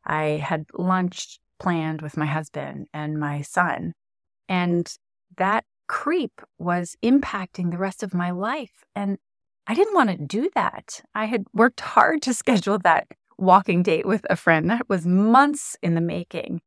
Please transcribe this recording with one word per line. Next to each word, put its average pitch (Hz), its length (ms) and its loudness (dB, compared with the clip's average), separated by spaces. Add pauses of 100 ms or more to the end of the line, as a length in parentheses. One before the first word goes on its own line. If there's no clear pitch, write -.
I 156 200 -4
had 151 500 -4
lunch 180 640 -4 (180)
planned 160 420 -4
with 151 160 -12
my 151 100 -2
husband 143 680 -8
and 151 260 -8
my 147 240 -4
son, 165 500 -4 (560)
and 175 420 0 (460)
that 202 280 0 (220)
creep - 560 -4 (160)
was 175 440 -4
impacting 208 680 0
the 170 80 -6
rest 190 240 -4
of 202 120 -6
my 175 160 -2
life. 214 540 -6 (100)
And 196 240 -4 (480)
I 220 80 -2
didn't 415 200 2
want 254 160 4
to 180 60 -2
do 208 380 -4
that. - 460 -4 (140)
I 214 120 -4
had 220 260 -4
worked 233 280 2
hard - 420 4
to 254 120 0
schedule 190 460 2
that 170 280 4 (300)
walking 185 440 6
date 233 240 2
with 196 240 0
a 160 60 2
friend. 160 340 2
That 233 180 -2
was 180 180 -2
months 233 760 4
in 170 120 0
the 165 60 0
making. 170 680 -6